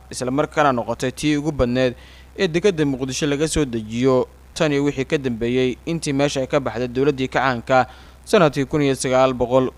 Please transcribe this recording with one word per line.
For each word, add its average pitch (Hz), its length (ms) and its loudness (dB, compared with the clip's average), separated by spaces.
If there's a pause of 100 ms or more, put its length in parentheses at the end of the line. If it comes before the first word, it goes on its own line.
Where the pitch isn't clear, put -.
isla 127 220 -6
markaana 147 400 2
noqotay 120 400 -2
tii 151 260 -2
ugu 147 140 -4
badneed 127 440 0 (420)
ee 196 100 0
dekedda 165 380 0
Muqdisho 131 420 -4
laga 143 200 -2
soo 156 180 0
dejiyo 120 640 0 (260)
tan 156 180 0
iyo 143 140 0
wixii 139 200 -2
ka 160 120 -2
dambeeyey 123 680 -2
intii 156 280 -4
meesha 139 260 0
ay 131 80 -2
ka 151 120 0
baxday 123 280 -4
dowladdii 131 400 0
kacaanka 127 600 2 (360)
sanadkii 151 420 2
kun 151 160 -2
iyo 139 140 2
sagaal 131 380 2
boqol 123 440 2